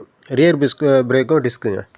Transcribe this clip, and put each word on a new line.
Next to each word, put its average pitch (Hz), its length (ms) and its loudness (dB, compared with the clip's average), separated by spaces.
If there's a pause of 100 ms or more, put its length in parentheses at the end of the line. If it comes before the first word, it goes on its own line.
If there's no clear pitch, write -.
(280)
ரியர் 151 300 2
பிஸ்க்-, 139 500 0
பிரேக்கும் 131 380 0
டிஸ்க்குங்க. 104 400 -6 (120)